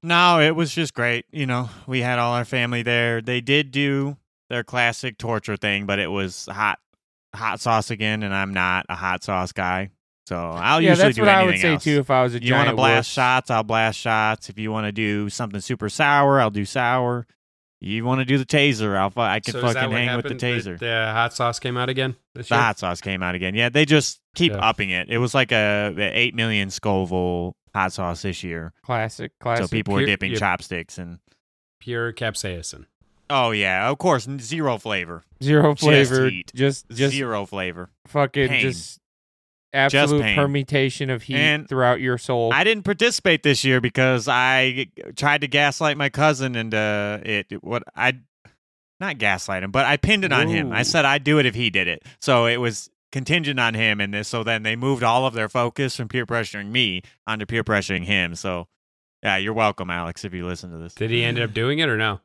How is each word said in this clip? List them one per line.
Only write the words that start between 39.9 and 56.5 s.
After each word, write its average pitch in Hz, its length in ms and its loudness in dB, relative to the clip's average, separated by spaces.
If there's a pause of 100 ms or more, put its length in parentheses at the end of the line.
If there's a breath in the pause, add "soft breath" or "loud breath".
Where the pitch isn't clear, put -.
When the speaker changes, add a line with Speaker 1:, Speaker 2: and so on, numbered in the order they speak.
Speaker 1:
pain. 107 160 2
Speaker 2:
permutation 139 720 0
of 123 140 -4
heat 135 120 -6
Speaker 1:
And 151 320 2
Speaker 2:
throughout 127 320 4
your 123 180 0
soul. 117 360 0
Speaker 1:
I 151 100 4
didn't 214 200 2
participate 202 600 2
this 139 220 2
year 127 160 4
because 127 480 2
I 131 420 4
g-, 127 200 -6 (260)
tried 143 240 2
to 147 80 -4
gaslight 143 480 0
my 143 100 -2
cousin 135 480 0
and, 113 180 -4
uh, 104 500 -2
it, 107 260 -2
it, - 140 -10
what 117 200 -4 (100)
I, 127 260 0 (840)
not 180 160 -6
gaslight 95 460 -2
him, 98 80 -8
but 131 140 2
I 143 120 2
pinned 202 260 2
it 175 80 0
on 120 160 2
him. 95 240 -2
I 104 100 0
Speaker 2:
Ooh. - 40 0
Speaker 1:
said 160 180 2
I'd 139 220 2
do 151 140 4
it 135 60 4
if 113 100 0
he 117 140 -2
did 90 200 0
it. 82 140 -6 (180 loud breath)
So 123 240 4
it 120 160 2
was 117 280 -4 (260)
contingent 143 460 -2
on 113 140 2
him 107 260 2
in 101 100 -2
this. 104 160 -4
So 113 160 -4
then 110 200 -2
they 110 120 -2
moved 127 260 -2
all 120 240 4
of 127 80 -2
their 110 140 -4
focus 123 480 -2
from 117 140 -8
peer 127 160 -4
pressuring 104 420 -6